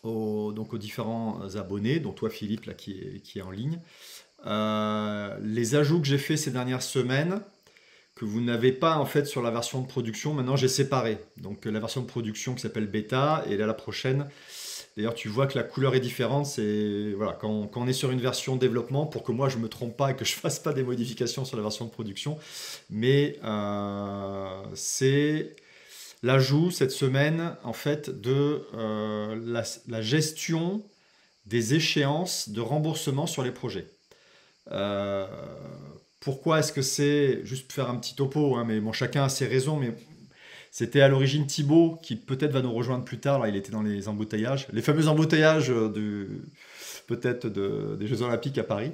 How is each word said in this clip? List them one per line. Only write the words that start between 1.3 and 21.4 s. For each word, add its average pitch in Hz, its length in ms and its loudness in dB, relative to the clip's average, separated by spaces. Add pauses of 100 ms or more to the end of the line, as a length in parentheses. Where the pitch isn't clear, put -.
abonnés, 104 440 0
dont 113 120 -4
toi - 180 -4
Philippe 107 360 -6
là, - 80 -10
qui 95 260 -12
est, 95 220 -12
qui - 180 -12
est - 20 -8
en 92 100 -10
ligne, 139 280 -4 (640)
euh, 107 960 -2
les 110 340 0
ajouts 151 260 4
que 139 60 0
j'ai 139 100 4
faits 151 200 0
ces 143 140 -2
dernières 127 300 -2
semaines, 139 580 0 (760)
que 113 100 -8
vous 107 160 -2
n'avez 120 320 4
pas 160 240 2
en 139 80 2
fait 139 200 2
sur 135 160 -2
la 117 100 0
version 120 300 -2
de 127 60 -6
production. 120 460 -4
Maintenant 135 240 2
j'ai 127 100 4
séparé. 127 500 2 (200)
Donc - 280 -12
la 110 140 -2
version 113 220 -4
de 113 60 -6
production 113 460 -6
qui 123 80 -8
s'appelle 107 260 -4
bêta, 131 600 0
et 104 60 0
là 104 100 0
la 110 80 0
prochaine. 135 540 -2 (680)
D'ailleurs, 113 200 -2
tu - 120 -8
vois 120 200 2
que 131 100 -2
la 117 60 2
couleur 131 320 2
est 131 40 6
différente. 123 460 0
C'est, 104 720 0
voilà, 101 160 -2
quand, 107 320 -2
quand 120 160 -6
on 123 60 0
est 127 60 2
sur 131 180 0
une 131 80 0
version 127 360 -2
développement, 127 520 2
pour 123 160 -6
que - 80 -4
moi 131 180 2
je 117 80 -2
me 113 100 -4
trompe 117 300 -8
pas 135 140 2
et 131 40 0
que 120 80 -6
je - 120 0
fasse - 240 -2
pas 160 120 -2
des 135 120 0
modifications 123 640 -2